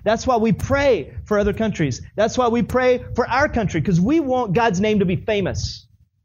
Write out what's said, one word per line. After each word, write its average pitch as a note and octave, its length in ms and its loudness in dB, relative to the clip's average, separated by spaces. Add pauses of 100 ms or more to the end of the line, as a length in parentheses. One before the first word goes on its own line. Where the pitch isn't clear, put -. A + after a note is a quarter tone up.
That's A3 200 0
why B3+ 120 2
we A3 160 2
pray C4+ 600 0 (120)
for G#3 140 0
other G3+ 140 2
countries. G3 480 -2 (140)
That's G#3+ 220 0
why B3 100 2
we A#3+ 140 2
pray B3 420 2 (120)
for A#3 120 0
our C#4 220 2
country, F3 320 -2
'cause F3 180 2
we C#4 200 2
want B3+ 340 0
God's A3+ 260 2
name G#3+ 200 2
to G3 60 2
be F3+ 120 0
famous - 720 -4 (380)